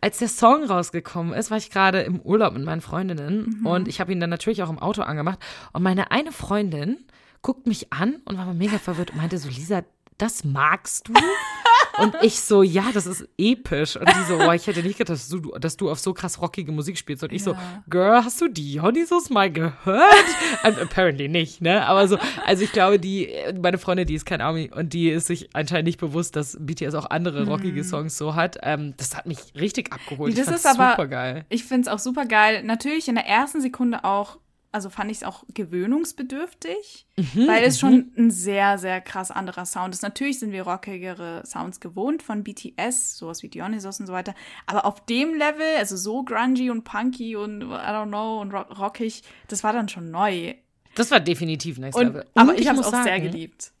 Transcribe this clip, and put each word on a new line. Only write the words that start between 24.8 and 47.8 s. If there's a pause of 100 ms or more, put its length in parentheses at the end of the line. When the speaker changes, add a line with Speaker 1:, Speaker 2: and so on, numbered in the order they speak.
Speaker 1:
die
ist
sich
anscheinend
nicht
bewusst,
dass
B
T
S
auch
andere
Speaker 2:
Hm.
Speaker 1:
rockige
Songs
so
hat.
Ähm,
das
hat
mich (160)
richtig
abgeholt.
Speaker 2:
Nee,
Speaker 1:
Ich
Speaker 2:
das
Speaker 1:
fand's
Speaker 2:
ist
aber,
Speaker 1:
supergeil.
Speaker 2:
ich
find's
auch
supergeil.
Natürlich
in
der
ersten
Sekunde
auch, (340)
also
fand
ich's
auch (100)
gewöhnungsbedürftig, (100)
Speaker 1:
Mhm,
Speaker 2:
weil
es
Speaker 1:
mhm.
Speaker 2:
schon
ein
sehr,
sehr
krass
anderer
Sound
ist.
Natürlich
sind
wir
rockigere
Sounds
gewohnt
von
B
T
S,
sowas
wie
Dionysos
und
so
weiter. (320)
Aber
auf
dem
Level, (160)
also
so
grungy
und
punky
und
I
don't